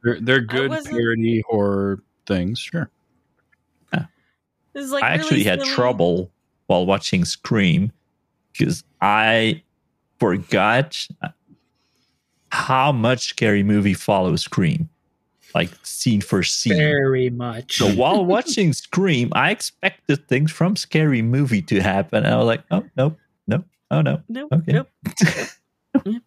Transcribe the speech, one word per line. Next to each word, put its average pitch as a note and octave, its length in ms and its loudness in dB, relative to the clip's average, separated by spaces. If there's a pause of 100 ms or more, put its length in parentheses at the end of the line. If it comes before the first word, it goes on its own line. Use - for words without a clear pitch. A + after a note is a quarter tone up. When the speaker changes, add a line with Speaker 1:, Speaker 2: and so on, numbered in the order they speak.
Speaker 1:
They're, A#2 180 0
they're B2 160 2 (140)
Speaker 2:
I - 20 -8
Speaker 1:
good C3 180 0
Speaker 2:
wasn't C#4+ 260 -6
Speaker 1:
parody A2+ 520 0
horror G2 540 0 (240)
things, G2 320 -2
sure. - 320 -8 (1000)
Speaker 3:
Yeah. - 140 -4 (680)
Speaker 2:
It C#4 60 -12
was, C4+ 100 -10
like, C#4 140 -4
Speaker 3:
I B2 80 2
Speaker 2:
really D#3+ 80 0
Speaker 3:
actually B2+ 240 0
had F#2 180 0
Speaker 2:
silly. - 120 -4
Speaker 3:
trouble F#2 580 0 (340)
while F2+ 180 2
watching F#2+ 400 0
Scream F#2+ 680 0 (680)
'cause - 240 -2 (180)
I A2 600 2 (560)
forgot G#2 880 0 (1400)
how C3+ 420 0
much A#2+ 380 0
Scary G#2 320 2
Movie G#2 320 2
follows F2+ 480 0
Scream, - 460 0 (680)
like, E2+ 160 0 (140)
scene - 360 0
for G2 220 0
scene. - 340 0
Speaker 4:
Very C3+ 540 2
much. A#2+ 480 -8
Speaker 3:
So - 160 2
while F#3 300 2
Speaker 4:
<laughs> - 20 0
Speaker 3:
watching G#3 460 2
Scream, D3+ 600 0
I C#3 200 2
expected - 760 -4
things C#3+ 240 2
from F3+ 240 0
Scary D3 460 0
Movie A#2+ 400 0
to G2+ 180 0
happen, G2 440 0
and A2 100 2
I - 20 2
was A#2 100 2
like, A#2 240 0
"Oh, F#3 140 0 (120)
nope, D3 200 0 (300)
nope, A2+ 180 -2 (260)
oh, D3+ 120 2
no, C#3 260 0
Speaker 2:
Nope, C4+ 240 -6
Speaker 3:
okay." D#3+ 200 0
Speaker 2:
nope. D#3 160 0 (160)
Speaker 3:
<laughs> - 500 -2 (500)
Speaker 2:
Yeah. A3 220 -6